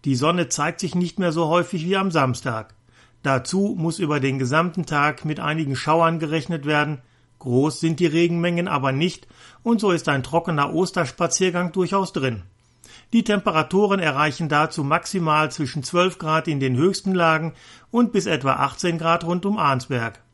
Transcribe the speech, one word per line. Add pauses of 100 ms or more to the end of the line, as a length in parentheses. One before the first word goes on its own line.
die
Sonne
zeigt
sich
nicht
mehr
so
häufig
wie
am
Samstag. (480)
Dazu
muss
über
den
gesamten
Tag
mit
einigen
Schauern
gerechnet
werden. (360)
Groß
sind
die
Regenmengen
aber
nicht (360)
und
so
ist
ein
trockener
Osterspaziergang
durchaus
drin. (680)
Die
Temperaturen
erreichen
dazu
maximal
zwischen
zwölf
Grad
in
den
höchsten
Lagen (380)
und
bis
etwa
achtzehn
Grad
rund
um
Arnsberg. (140)